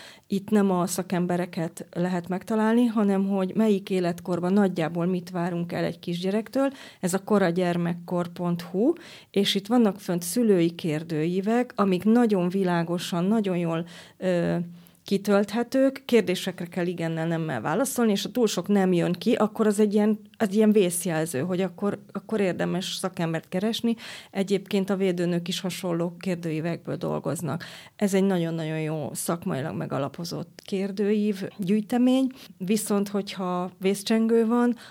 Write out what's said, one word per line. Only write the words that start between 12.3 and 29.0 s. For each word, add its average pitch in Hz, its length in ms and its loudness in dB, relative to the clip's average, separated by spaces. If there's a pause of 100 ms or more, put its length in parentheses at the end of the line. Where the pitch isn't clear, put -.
világosan, 175 760 0
nagyon 202 320 2
jól, 170 280 -2 (320)
ö, 170 380 0 (480)
kitölthetők, 214 1040 2
kérdésekre 180 600 0
kell 175 200 -4
igennel, 165 420 -2
nemmel 160 340 -2
válaszolni, 220 500 0
és 196 120 0
ha 196 80 -6
túl 240 160 2
sok 180 200 -2
nem 190 260 4
jön 170 180 2
ki, 208 220 0
akkor 208 340 2
az 208 120 0
egy 208 140 4
ilyen, 214 260 2 (180)
az 190 160 0
ilyen 214 180 6
vészjelző, 170 680 2
hogy 180 220 0
akkor, 196 380 -2 (120)
akkor 208 280 -4
érdemes 175 540 0
szakembert 165 560 -4
keresni. 220 460 0 (360)
Egyébként 196 580 0
a 202 60 2
védőnők 175 520 0
is 180 120 -4
hasonló 170 600 -4
kérdőívekből 165 760 -4
dolgoznak. 160 680 -4 (320)
Ez 196 180 0
egy 190 100 4
nagyon-nagyon 165 580 0
jó 151 320 -4